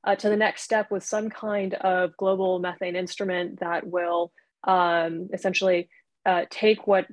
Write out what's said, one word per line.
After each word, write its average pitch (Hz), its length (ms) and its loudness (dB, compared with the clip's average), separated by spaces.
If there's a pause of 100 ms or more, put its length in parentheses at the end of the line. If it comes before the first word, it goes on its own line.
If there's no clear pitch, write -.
uh, 196 100 2
to 208 140 0
the 208 80 4
next 214 260 0
step 214 300 -2
with 190 100 -4
some 214 260 -4
kind 202 460 -4
of 185 420 0
global 190 440 2
methane 180 340 -4
instrument 180 640 -4
that 170 260 -2
will, 175 480 -2 (320)
um, 170 680 2
essentially, 185 560 0 (360)
uh, 180 260 2
take 214 360 2
what, 190 260 4